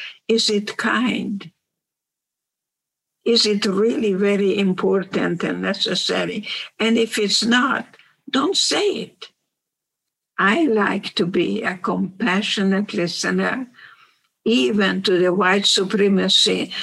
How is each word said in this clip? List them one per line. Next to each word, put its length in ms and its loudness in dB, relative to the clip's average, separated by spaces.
is 220 2
it 280 -2
kind? 760 -2
Is 220 2
it 200 0
really 480 0
very 440 2
important 880 0
and 180 -4
necessary? 840 -4
And 180 2
if 220 0
it's 240 0
not, 420 0
don't 280 0
say 320 0
it. 400 -8
I 260 2
like 500 0
to 100 0
be 360 0
a 160 -6
compassionate 1160 -2
listener, 720 -2
even 580 2
to 160 2
the 140 4
white 320 2
supremacy, 1040 2